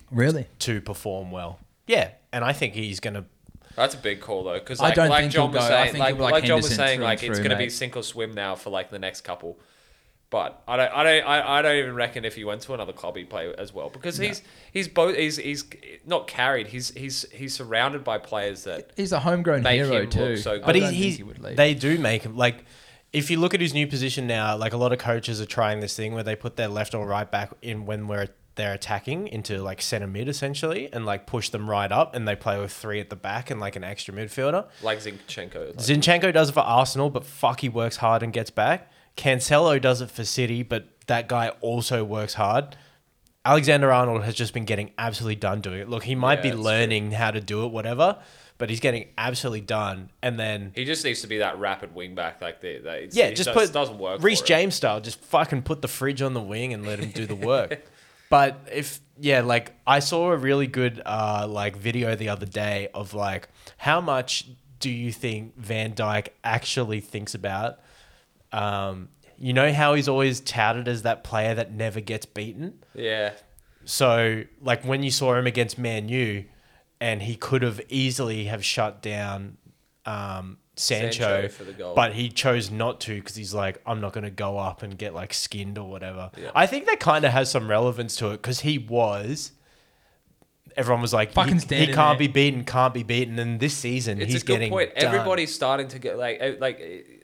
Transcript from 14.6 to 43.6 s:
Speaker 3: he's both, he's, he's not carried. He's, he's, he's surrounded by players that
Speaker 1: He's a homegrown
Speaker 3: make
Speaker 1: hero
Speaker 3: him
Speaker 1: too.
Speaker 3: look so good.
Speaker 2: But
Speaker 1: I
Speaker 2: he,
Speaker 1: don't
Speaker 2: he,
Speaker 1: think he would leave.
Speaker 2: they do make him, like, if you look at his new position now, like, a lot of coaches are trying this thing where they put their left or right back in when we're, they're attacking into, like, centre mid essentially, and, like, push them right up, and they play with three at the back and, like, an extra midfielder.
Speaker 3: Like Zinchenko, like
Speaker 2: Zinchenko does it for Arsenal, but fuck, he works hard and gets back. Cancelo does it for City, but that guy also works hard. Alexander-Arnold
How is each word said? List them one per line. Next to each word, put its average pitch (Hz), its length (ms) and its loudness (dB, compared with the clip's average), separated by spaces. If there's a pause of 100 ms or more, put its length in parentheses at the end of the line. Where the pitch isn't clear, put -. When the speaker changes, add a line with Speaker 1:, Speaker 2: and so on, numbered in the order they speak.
Speaker 3:
he's 190 160 -4
both, 175 280 4
he's, 151 220 0
he's 143 260 -6 (420)
not 160 220 -4
carried. 127 400 0
He's, 123 240 -8
he's, 131 400 -8
he's 135 240 -10
surrounded 123 480 0
by 110 140 -2
players 101 480 -4
that 85 320 -10
Speaker 1:
He's 196 140 -2
a 160 80 2
homegrown 165 440 2
Speaker 3:
make 123 120 6
Speaker 1:
hero 131 280 4
Speaker 3:
him 110 60 -4
Speaker 1:
too. 117 100 2
Speaker 3:
look 120 200 2
so 107 180 -2
good. 104 80 -10
Speaker 2:
But 160 100 6
Speaker 1:
I 185 40 8
Speaker 2:
he, 196 60 6
Speaker 1:
don't - 80 0
Speaker 2:
he, 185 100 0
Speaker 1:
think 185 140 0
he 101 60 -14
would 107 160 -14
leave. - 160 -10
Speaker 2:
they 147 180 8
do 139 260 2
make 113 240 2
him, 110 120 -10
like, 120 300 2 (460)
if 147 180 -2
you 165 100 2
look 175 140 4
at 185 80 2
his 151 140 0
new 147 100 2
position 135 400 -2
now, 110 320 0
like, 110 160 -2
a 120 40 -2
lot 123 140 4
of 123 80 2
coaches 117 400 -2
are 107 60 -4
trying 107 360 0
this 101 140 -6
thing 110 200 -6
where 113 80 -4
they 107 120 -2
put 120 220 -10
their 113 100 -2
left 107 280 -4
or 104 100 -4
right 101 240 -2
back 104 220 -4 (100)
in 107 240 -8
when 104 220 -6
we're, 101 200 -4 (280)
they're 104 180 -2
attacking 127 540 -6
into, 104 340 -6
like, 95 220 -8
centre 104 240 -4
mid 104 200 -6
essentially, 143 640 -4
and, 113 140 -6
like, 101 220 -4
push 117 220 -4
them 107 200 -6
right 101 220 2
up, - 240 2
and 113 120 -4
they 104 80 0
play 101 240 -2
with 101 140 -6
three 104 260 -6
at 101 120 -10
the 104 40 -10
back 104 360 -8
and, 113 80 -6
like, 101 160 -6
an 95 80 -10
extra 98 320 -10
midfielder. 135 500 -2 (160)
Speaker 3:
Like 110 160 0
Zinchenko, 95 680 -10
like - 100 -12
Speaker 2:
Zinchenko 160 560 4
does 160 160 6
it 143 40 -6
for 147 80 6
Arsenal, 131 500 4
but 143 120 -4
fuck, - 360 0
he 135 100 -2
works 117 280 -2
hard 117 260 4
and 113 100 -4
gets 113 160 -4
back. 135 400 2 (260)
Cancelo 143 640 4
does 127 220 4
it 120 80 -8
for - 160 -8
City, 120 380 0
but 117 220 -4 (200)
that 117 220 0
guy 117 220 0 (120)
also 117 420 0
works 104 300 -4
hard. 113 420 2 (720)
Alexander-Arnold 131 800 6